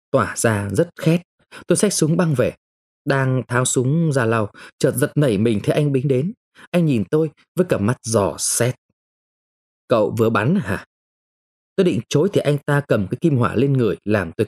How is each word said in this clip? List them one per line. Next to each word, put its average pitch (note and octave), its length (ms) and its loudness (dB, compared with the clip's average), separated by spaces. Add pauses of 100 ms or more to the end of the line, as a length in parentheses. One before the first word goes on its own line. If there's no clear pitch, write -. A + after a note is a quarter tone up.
(100)
tỏa G#2+ 260 0
ra G#2 360 0
rất G2 180 0 (100)
khét. E3+ 220 2 (440)
Tôi F3 100 2
xách G3+ 160 0
súng D#3+ 240 0
băng D#3+ 180 0
về. A2+ 180 0 (520)
Đang C3 440 0
tháo B2 160 0
súng C#3+ 480 0
ra C3 120 0
lau, A2 260 0 (280)
chợt C#3 180 0
giật C#3+ 180 -2
nảy C#3 240 2
mình A2 240 0
thấy - 120 -2
anh D3 180 0
Bính C3+ 160 -2
đến. C#3 240 0 (380)
Anh F3 160 2
nhìn A#2+ 240 2
tôi D#3 200 0 (260)
với F3+ 100 2
cặp B2 140 0
mắt G#2+ 220 0
dò G2+ 360 0
xét. - 360 -2 (1120)
"Cậu A2 300 2
vừa A2+ 120 2
bắn A2+ 240 0
hả?" A#2+ 320 -4 (920)
Tôi F#3+ 80 2
định G2+ 240 -2
chối D3+ 240 2
thì - 80 0
anh C#3+ 180 0
ta C#3+ 300 -2
cầm G#2+ 220 0
cái - 100 -6
kim D#3 160 2
hỏa A2 180 0
lên C3+ 180 2
người A#2+ 320 0
làm G2 280 -2
tôi - 160 -2